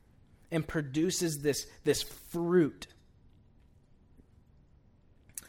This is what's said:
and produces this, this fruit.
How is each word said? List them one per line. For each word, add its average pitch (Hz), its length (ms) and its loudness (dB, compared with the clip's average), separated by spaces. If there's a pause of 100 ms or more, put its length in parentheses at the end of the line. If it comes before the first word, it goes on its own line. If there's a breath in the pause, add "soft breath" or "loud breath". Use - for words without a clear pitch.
(500)
and 160 160 0
produces 156 720 -2
this, 143 260 0 (180 loud breath)
this 147 180 2
fruit. 170 840 2 (2750 loud breath)